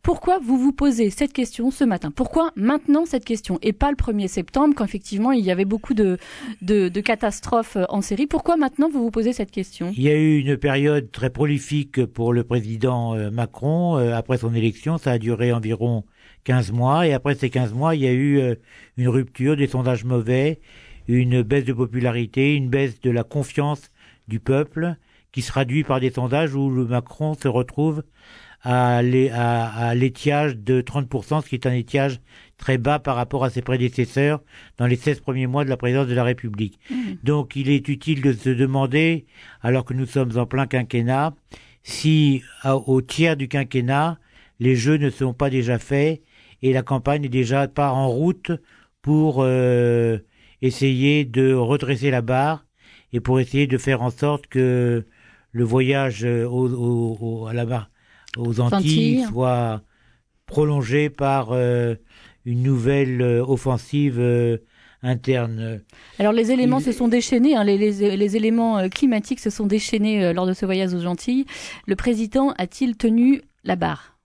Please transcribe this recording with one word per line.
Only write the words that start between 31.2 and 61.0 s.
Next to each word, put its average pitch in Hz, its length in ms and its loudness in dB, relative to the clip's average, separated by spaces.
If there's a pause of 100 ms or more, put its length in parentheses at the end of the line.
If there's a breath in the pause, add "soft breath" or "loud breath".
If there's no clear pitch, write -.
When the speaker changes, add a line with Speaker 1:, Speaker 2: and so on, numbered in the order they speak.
Speaker 2:
cent, 151 180 -2
ce - 80 -14
qui - 40 -6
est 127 140 -4
un 123 60 2
étiage 127 460 -2 (380 soft breath)
très 127 220 -2
bas 143 180 0
par 127 180 -4
rapport 123 280 -2
à 127 80 -2
ses 123 100 -4
prédécesseurs 127 800 0 (360 loud breath)
dans 120 100 0
les 123 80 4
seize 143 240 -2
premiers 131 260 -4
mois 135 180 0
de 135 60 -2
la 127 80 0
présidence 127 300 0
de 123 80 -2
la 123 80 2
République. 110 560 -4 (100)
Speaker 1:
Mhm. 226 340 -6
Speaker 2:
Donc 143 320 -2
il 135 140 -2
est 139 200 2
utile 139 340 -2
de 135 80 4
se 117 180 -2
demander, 135 800 0 (340 loud breath)
alors 123 240 0
que 127 80 -8
nous 127 140 -2
sommes 123 320 -2
en 147 80 -2
plein 135 180 -2
quinquennat, 127 680 -2 (480 loud breath)
si 151 580 2 (220)
à, 135 120 2
au 131 280 2
tiers 156 340 0
du 135 100 -4
quinquennat, 139 720 -2 (420 soft breath)
les 127 160 4
jeux 139 220 2
ne 143 140 0
sont 123 240 -4
pas 139 160 -2
déjà 120 260 0
faits 147 460 -2 (400 soft breath)
et 131 100 4
la 127 80 2
campagne 139 400 -2
n'est 139 80 -4
déjà 131 380 0
pas 139 240 0
en 131 180 0
route 170 420 -2 (520 soft breath)
pour, 151 380 2
euh, 120 760 2 (460 soft breath)
essayer 135 600 2
de 131 300 2
redresser 131 560 0
la 127 140 0
barre 139 420 -2 (480 soft breath)
et 120 60 -2
pour 127 200 2
essayer 135 280 0
de 127 100 0
faire 123 240 0
en 123 80 0
sorte 143 380 -2
que 123 580 2 (460 soft breath)
le 117 120 -2
voyage, 127 600 0
euh, 120 220 0
au, 123 200 0
au, 120 540 -2
au, 113 240 -8
à 110 80 -8
la 120 120 -2
mar-, 113 260 -6 (460 soft breath)
aux 117 220 -2
Antilles 120 160 2
Speaker 1:
Antilles. 226 540 2
Speaker 2:
soit 120 520 -2 (640)
prolongé 147 640 0